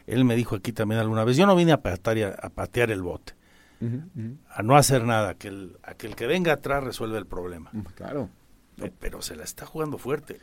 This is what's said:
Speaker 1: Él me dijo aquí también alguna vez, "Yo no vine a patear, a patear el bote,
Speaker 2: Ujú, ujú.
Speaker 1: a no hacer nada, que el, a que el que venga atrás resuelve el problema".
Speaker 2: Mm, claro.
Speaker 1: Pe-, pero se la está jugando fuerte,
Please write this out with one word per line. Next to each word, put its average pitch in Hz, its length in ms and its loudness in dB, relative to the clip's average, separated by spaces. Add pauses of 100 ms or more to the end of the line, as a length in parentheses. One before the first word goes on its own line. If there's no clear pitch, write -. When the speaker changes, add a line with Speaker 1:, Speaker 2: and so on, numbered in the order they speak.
Speaker 1:
Él 127 200 4
me 117 100 4
dijo 117 200 0
aquí 110 180 -6
también 110 260 0
alguna 110 240 0
vez, 123 140 4
"Yo 180 80 8
no 196 100 8
vine 170 160 6
a 139 100 4
patear, 101 600 -2
a - 80 -10
patear 113 420 0
el 98 100 -2
bote, 87 320 -8 (460)
Speaker 2:
Ujú, 117 220 -4 (140)
ujú. 117 220 -10 (120)
Speaker 1:
a - 140 -6
no 120 120 6
hacer 131 300 6
nada, 107 300 2
que - 120 -16
el, 98 360 -12
a - 120 -16
que - 120 -12
el 104 80 -12
que 117 120 -4
venga 165 260 2
atrás 139 300 -2
resuelve 110 340 -6
el 98 80 -6
problema". 87 480 -10
Speaker 2:
Mm, 107 80 -6 (140)
claro. 131 340 -8 (460)
Speaker 1:
Pe-, - 240 -10
pero - 220 -8
se - 140 -10
la 156 80 -16
está - 220 -14
jugando 151 320 -6
fuerte, - 460 -6